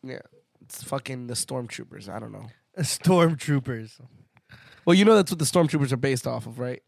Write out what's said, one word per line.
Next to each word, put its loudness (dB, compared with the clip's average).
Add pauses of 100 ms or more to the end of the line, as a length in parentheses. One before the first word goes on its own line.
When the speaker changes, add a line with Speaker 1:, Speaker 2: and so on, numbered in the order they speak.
Speaker 1:
Yeah. -12 (420)
It's -18
fucking -8
the -8
stormtroopers. -10
I -10
don't -14
know. -18 (140)
Speaker 2:
<laughs> -18
Stormtroopers. 0 (840)
Speaker 1:
Well, 8
you 8
know 8
that's 4
what -4
the 0
stormtroopers 2
are 0
based -2
off -6
of, -14
right? -8